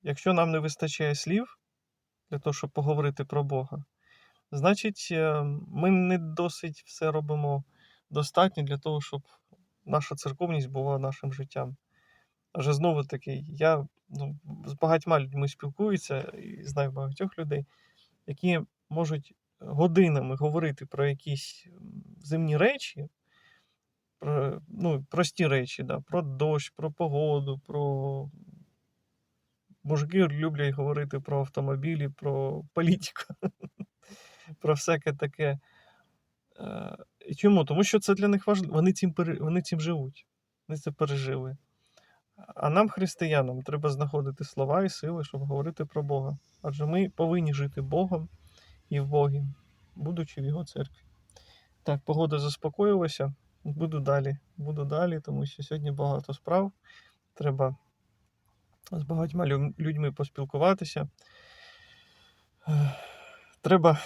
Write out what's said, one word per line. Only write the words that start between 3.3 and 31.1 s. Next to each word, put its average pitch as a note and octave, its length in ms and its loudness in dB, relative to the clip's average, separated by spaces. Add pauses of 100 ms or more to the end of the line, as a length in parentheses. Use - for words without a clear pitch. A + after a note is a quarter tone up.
Бога, C#3 400 -4 (680)
значить, G3 580 2
е, D#3 320 2 (260)
ми F3 220 2
не F#3 280 4
досить E3 680 -4
все - 240 -2
робимо D3 540 0 (460)
достатньо D3+ 520 2
для C#3 160 -2
того, D3+ 220 -2
щоб C#3 220 -8 (600)
наша D3 300 -2
церковність C#3+ 540 -4
була C3+ 300 -2
нашим C3+ 340 -4
життям. C3+ 440 -8 (760)
Адже D3 200 0
знову D3 320 2
таки, C#3 440 -8
я, D3+ 380 2 (220)
ну, C#3+ 300 -8 (280)
з C#3+ 60 -8
багатьма D#3+ 480 4
людьми C#3 280 -2
спілкуюся D3 720 -2
і - 440 -12
знаю C#3 260 0
багатьох C#3 480 -6
людей, D3 280 -4 (600)
які E3 340 0 (300)
можуть D3+ 440 -2 (260)
годинами D3+ 760 4
говорити D3+ 500 0
про C#3 200 0
якісь, C#3 600 -6
м, - 360 -18 (180)
земні D#3 360 0
речі, F3+ 520 2 (1080)
про, C#3 500 -2
ну, D3+ 420 -2
прості F3 360 0
речі, C3+ 360 0
да, C3 180 -4
про E3+ 220 -2
дощ, D3 540 -2
про D3+ 160 -6
погоду, C#3+ 760 0
про, C#3 640 -4 (1500)
мужики D#3 420 4
люблять D3 480 0
говорити C#3+ 460 -2